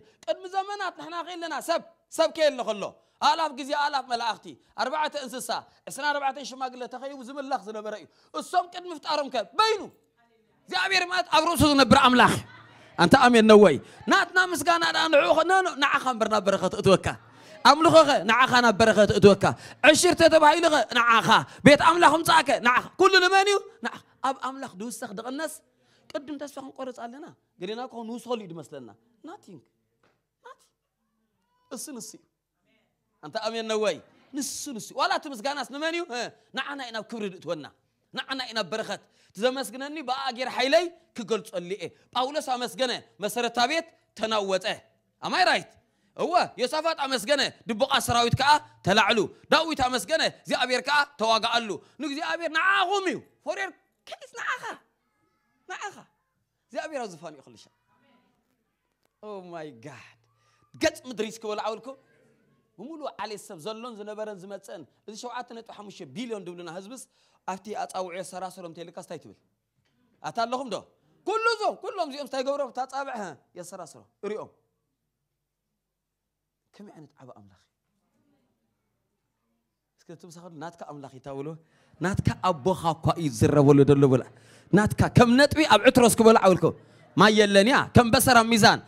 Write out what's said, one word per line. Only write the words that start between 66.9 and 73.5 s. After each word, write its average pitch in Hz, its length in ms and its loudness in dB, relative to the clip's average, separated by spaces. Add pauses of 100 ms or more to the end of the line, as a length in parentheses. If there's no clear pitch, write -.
ኣብቲ 190 260 -10
ኣፃውዒ 180 420 -10
ኣሰራስሮም 185 500 -14
እንተይልካ 165 320 -18
እንታይ 170 200 -16
ትብል? 101 180 -20 (840)
ኣታ 156 180 -12
ኣለኹም 247 280 -6
ዶ? 190 80 -8 (500)
ኩሉ 427 240 -4
እዞም፣ 415 260 -4
ኩሎም 370 300 -8
እዚኦም 269 200 -12
እንታይ 269 160 -8
ገብሮም? 277 260 -6
እታ 233 200 -12
ፃብዕ፣ 269 240 -10
ሀ፣ 220 120 -10 (280)